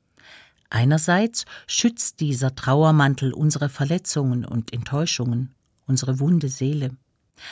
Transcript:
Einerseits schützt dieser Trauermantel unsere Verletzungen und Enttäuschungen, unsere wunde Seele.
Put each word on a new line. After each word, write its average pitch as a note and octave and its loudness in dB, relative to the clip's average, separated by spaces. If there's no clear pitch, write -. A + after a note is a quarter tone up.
Einerseits D#3+ 2
schützt - -2
dieser C3+ 0
Trauermantel C#3 2
unsere D3 0
Verletzungen C#3+ -2
und A2 -6
Enttäuschungen, B2 -4
unsere C3 0
wunde D3+ 2
Seele. C3 -4